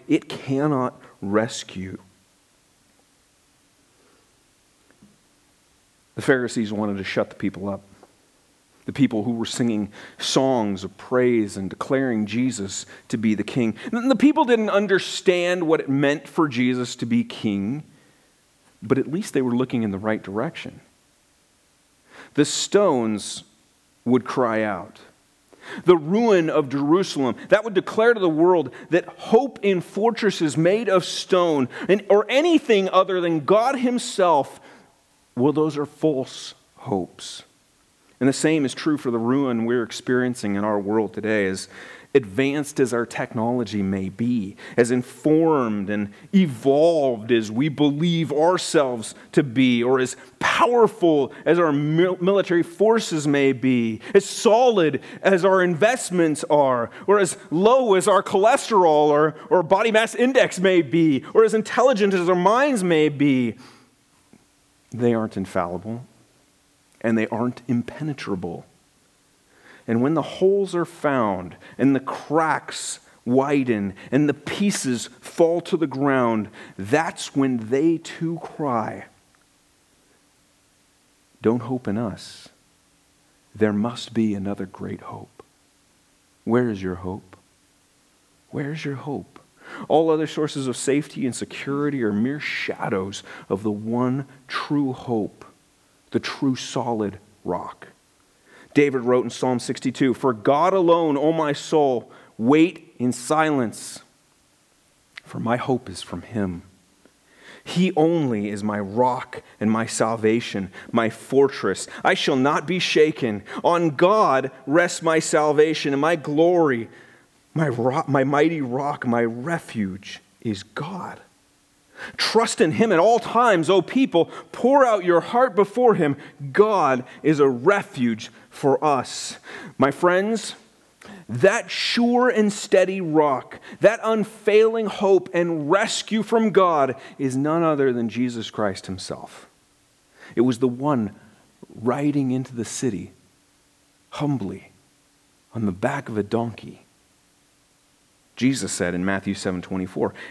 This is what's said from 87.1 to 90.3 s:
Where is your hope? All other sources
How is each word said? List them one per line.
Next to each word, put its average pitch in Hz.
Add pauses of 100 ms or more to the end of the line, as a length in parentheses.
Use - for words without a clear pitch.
Where 143
is 156
your 143
hope? 123 (480)
All 160
other 156
sources 147